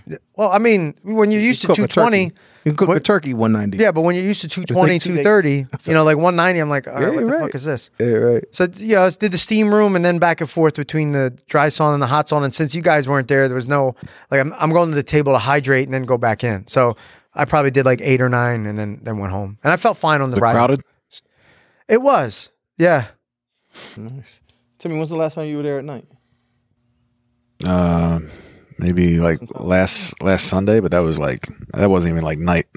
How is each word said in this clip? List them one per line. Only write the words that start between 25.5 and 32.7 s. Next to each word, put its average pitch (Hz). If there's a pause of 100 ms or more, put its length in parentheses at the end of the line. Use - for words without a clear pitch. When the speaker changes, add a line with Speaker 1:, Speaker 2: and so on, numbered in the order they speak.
Speaker 2:
were 147
there 143
at 135
night? 139 (1600)
Speaker 3:
Uh, 85 (580)
maybe, 87
like, 82 (200)
last, -
last 95
Sunday, 101
but 87
that 87
was, 80
like, 69 (260)
that 101
wasn't 85
even, 82
like, 78
night. 85